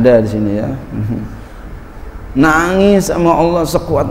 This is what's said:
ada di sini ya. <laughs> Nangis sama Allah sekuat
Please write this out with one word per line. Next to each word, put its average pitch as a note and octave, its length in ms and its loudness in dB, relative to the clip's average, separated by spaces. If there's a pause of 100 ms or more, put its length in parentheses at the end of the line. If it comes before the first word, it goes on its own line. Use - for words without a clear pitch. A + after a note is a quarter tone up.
ada B2 120 6 (120)
di G#2+ 60 -2
sini G#2+ 260 -2
ya. B2 180 -4
<laughs> C3+ 40 -8 (1500)
Nangis F3+ 800 2
sama E3+ 240 2
Allah E3+ 320 2
sekuat D3+ 440 -2